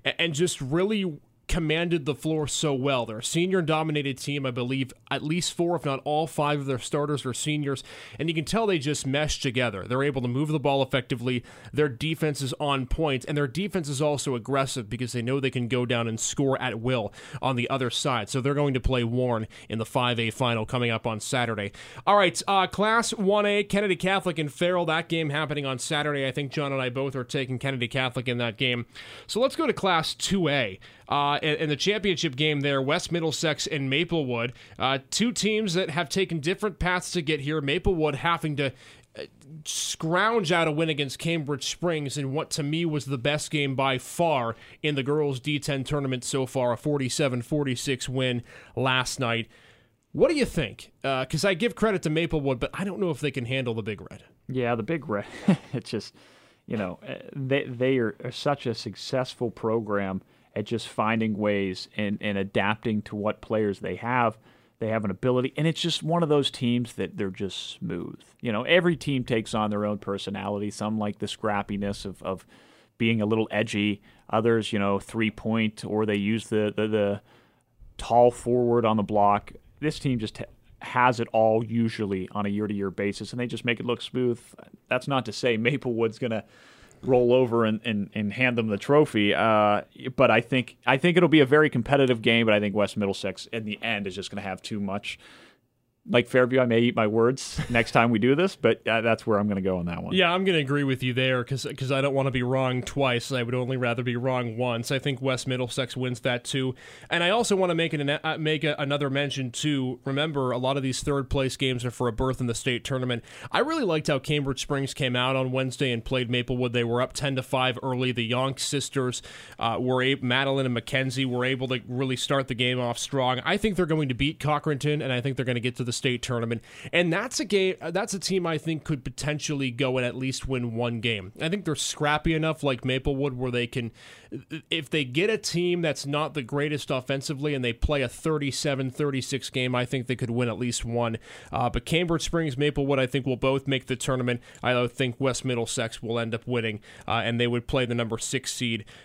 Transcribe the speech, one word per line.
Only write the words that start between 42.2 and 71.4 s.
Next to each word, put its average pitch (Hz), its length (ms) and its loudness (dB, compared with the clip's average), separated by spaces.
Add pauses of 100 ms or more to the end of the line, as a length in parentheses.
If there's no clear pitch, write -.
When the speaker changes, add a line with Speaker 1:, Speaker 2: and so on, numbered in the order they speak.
Speaker 1:
what 147 200 -4
to - 100 -4
me 160 240 0
was 151 200 -2
the 135 120 -4
best 143 320 0
game 143 240 0
by 131 240 2
far 127 580 0 (280)
in 151 100 0
the 139 80 0
girls' 143 380 0
D 147 180 -2
ten 135 260 -2
tournament 131 400 -2
so 135 220 0
far, 123 280 0
a 113 40 -2
forty-seven 135 640 0
forty-six 135 640 -2
win 127 360 0 (320)
last 127 440 0
night. 117 280 -2 (640)
What 233 180 4
do 339 60 2
you 262 100 2
think? - 460 -4 (120)
Uh, 131 220 0
'cause - 180 -2
I 196 120 4
give 202 180 0
credit 208 300 0
to 160 80 0
Maplewood, 151 480 0
but - 120 -4
I 170 120 -6
don't 202 160 -6
know 185 100 0
if 143 100 -4
they 147 120 -2
can 131 140 -4
handle 123 280 -2
the 110 80 -4
Big 101 200 -6 (100)
Red. - 140 -20 (220)
Speaker 2:
Yeah, 123 280 0
the 113 80 -2
Big 156 260 -4
Red. 101 160 -2 (220)
<laughs> 175 100 6 (160)
It's 120 160 -6
just, - 240 -6 (540)
you 120 100 -4
know, 92 300 -4
uh, 131 80 -10 (200)
they, 139 280 0
they 127 340 0
are, 113 260 2
are 123 80 -6
such - 360 -2
a 113 80 -2
successful - 760 -4
program 101 720 -2 (340)
at 107 100 -2
just 113 220 -4
finding 110 500 0
ways 101 580 0
and, 104 260 -2
and 104 140 -2
adapting 104 680 0
to - 120 -10
what 104 240 -2
players 107 400 0
they 92 160 -4
have. 117 400 2 (440)
They 113 80 -2
have 110 180 0
an 101 60 0
ability, 127 440 0
and 151 120 2
it's 160 120 0
just 165 220 -2
one 165 220 0
of 160 40 0
those 143 220 4
teams 120 440 0
that 98 240 -6
they're 101 120 -2
just 92 400 -8
smooth. - 500 -8 (220)
You 123 100 -4
know, 107 120 0
every 170 320 6
team 135 280 -2
takes 113 300 0
on 107 160 2
their 104 160 -2
own 104 140 -2
personality. 101 720 -4
Some 107 260 -4
like 104 220 -4
the 107 80 -4
scrappiness 101 760 -2